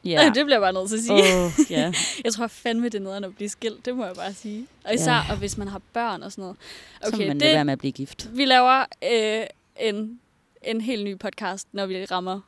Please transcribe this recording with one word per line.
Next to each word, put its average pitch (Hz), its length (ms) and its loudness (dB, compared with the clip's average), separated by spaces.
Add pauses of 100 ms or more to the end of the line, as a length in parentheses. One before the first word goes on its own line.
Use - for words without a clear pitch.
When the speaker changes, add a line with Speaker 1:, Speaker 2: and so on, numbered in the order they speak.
Speaker 1:
Ja. 269 200 6
Speaker 2:
<laughs> 254 100 6
Det 285 120 2
bliver 285 80 6
jeg 220 60 6
bare 190 120 4
nødt 190 160 -4
til 220 80 -2
at 226 60 -2
sige. 202 420 6
Speaker 1:
Åh, 175 60 0 (200)
ja. 165 220 0 (140)
Speaker 2:
<laughs> - 180 -8
Jeg 233 80 0
tror 226 140 -4
fandme, 233 420 -4
det 214 60 -6
er 208 80 -4
nederen 196 220 -8
at 185 120 -12
blive 202 120 -8
skilt, - 360 -8
det 247 120 -4
må 247 80 -4
jeg 185 120 -8
bare 190 180 -8
sige. 214 320 -12 (180)
Og 220 100 -2
især, 170 180 2
Speaker 1:
Ja. 240 180 2
Speaker 2:
og 208 80 -2
hvis 196 200 -6
man 202 100 -6
har 196 120 -10 (120)
børn 226 300 -4
og 196 100 -14
sådan 202 100 -12
noget. 185 140 -12 (480)
Speaker 1:
Så 214 60 -2
må 226 60 -4
Speaker 2:
Okay, 262 120 0
Speaker 1:
man - 80 -2
Speaker 2:
det - 60 0
Speaker 1:
lade 311 120 6
være 151 100 4
med 143 80 0
at 131 60 -2
blive 135 140 -4
gift. - 440 -12
Speaker 2:
vi 277 80 2
laver, 262 400 6 (280)
øh, 220 320 0 (360)
en, 220 400 -4 (420)
en 226 180 -4
helt 220 240 -2
ny 196 140 -6
podcast, 196 540 -8
når 196 140 -4
vi 185 180 -6
rammer 185 440 -4